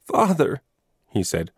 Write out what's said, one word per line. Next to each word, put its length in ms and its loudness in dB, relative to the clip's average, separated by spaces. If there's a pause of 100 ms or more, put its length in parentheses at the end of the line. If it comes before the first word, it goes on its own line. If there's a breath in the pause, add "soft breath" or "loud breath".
Father, 560 0 (480)
he 120 -2
said 360 -4